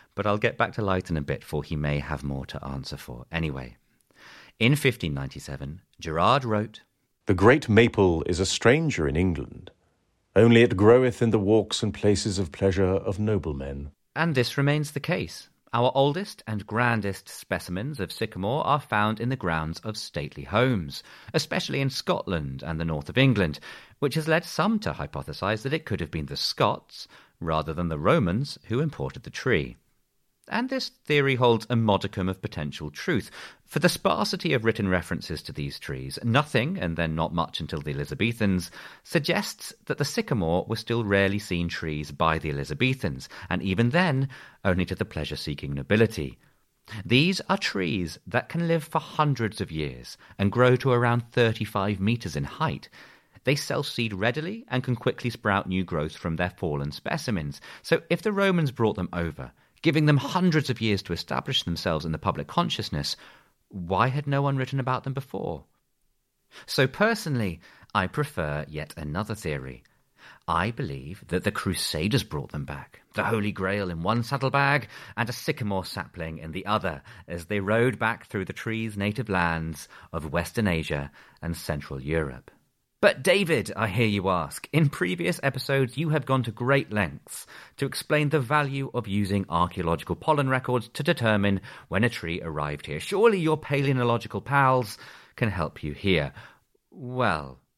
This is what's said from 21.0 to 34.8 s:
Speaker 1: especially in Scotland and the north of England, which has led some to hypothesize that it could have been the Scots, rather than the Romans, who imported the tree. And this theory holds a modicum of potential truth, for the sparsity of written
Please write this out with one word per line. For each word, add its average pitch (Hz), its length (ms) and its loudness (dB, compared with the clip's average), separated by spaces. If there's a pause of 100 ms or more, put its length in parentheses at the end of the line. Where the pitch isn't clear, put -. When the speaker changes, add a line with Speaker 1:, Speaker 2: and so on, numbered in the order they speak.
Speaker 1:
especially 143 480 -2
in 135 80 0
Scotland 78 720 -4
and 80 160 -4
the 85 60 -2
north 78 240 -2
of - 80 -4
England, 104 420 4 (400)
which 127 160 0
has 156 140 -2
led 170 160 2
some 208 340 0
to 80 140 -2
hypothesize 78 680 -4
that 135 100 -4
it 156 120 -4
could 92 140 -2
have 80 120 -6
been 76 160 -4
the 71 100 -10
Scots, - 720 -2 (320)
rather 80 320 0
than 85 160 -2
the 76 100 -2
Romans, 113 580 2 (100)
who 117 120 -2
imported 139 440 -4
the - 60 -16
tree. 76 460 0 (720)
And 247 220 -2
this 262 200 -4
theory 139 440 2
holds 120 380 4
a 123 40 4
modicum 98 540 2
of 95 100 -4
potential 76 520 -6
truth, - 400 -2 (340)
for - 140 -4
the 175 100 4
sparsity 185 640 0
of 113 100 2
written 107 240 2